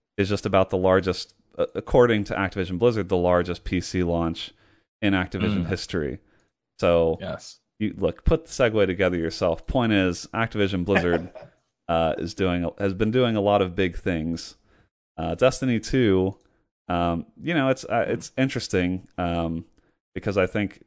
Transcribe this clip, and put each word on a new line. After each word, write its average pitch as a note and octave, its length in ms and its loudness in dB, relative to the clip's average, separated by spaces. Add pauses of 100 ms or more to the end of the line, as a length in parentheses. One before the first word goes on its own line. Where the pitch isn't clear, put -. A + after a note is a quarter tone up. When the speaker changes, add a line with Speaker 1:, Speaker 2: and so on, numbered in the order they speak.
(180)
Speaker 1:
is G2 120 0
just G#2 160 -2
about F#2+ 240 2
the F#2+ 80 -2
largest, F#2 560 2 (240)
uh, - 80 0 (100)
according A#2+ 500 4
to - 100 -6
Activision F#2 440 -2
Blizzard, A2 300 2
the F#2+ 80 2
largest F2 460 2
P F2+ 180 -2
C F#2 220 -2
launch E2+ 480 -2 (500)
in G2+ 120 0
Activision F#2+ 520 -2
Speaker 2:
Mm. - 40 -10
Speaker 1:
history. E2 500 -4 (600)
So, E2 420 2
Speaker 2:
Yes. - 380 -12 (200)
Speaker 1:
you, G#2+ 180 -4
look, - 280 -2
put D#3+ 200 2
the - 60 -18
segue A2 360 2
together F2+ 300 0
yourself. E2 500 -2
Point A#2+ 260 0
is, F#2 400 0
Activision G2+ 520 -2
Blizzard, F2 440 0 (300)
Speaker 2:
<laughs> - 300 -20
Speaker 1:
uh, E2 280 2
is E2 160 -6
doing, F2 360 -2 (100)
has G2 140 0
been G#2+ 180 -2
doing A#2+ 240 2
a G#2 60 0
lot G2+ 200 4
of F2+ 140 -2
big F#2 220 0
things. E2 580 -4 (640)
Uh, E2 180 -4
Destiny B2 440 2
two, G2 580 2 (500)
um, F2 380 -2 (160)
you D#3+ 120 -4
know, C3+ 160 2
it's, - 160 0
uh, A2+ 220 0
it's A#2+ 300 -6
interesting. F#2 720 -2 (100)
Um, E2+ 480 -2 (500)
because G2 220 -4
I F#2 100 4
think - 400 -4